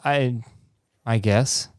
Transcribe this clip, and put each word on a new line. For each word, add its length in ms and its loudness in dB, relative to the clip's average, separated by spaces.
I, 380 0
I 140 0
guess. 600 0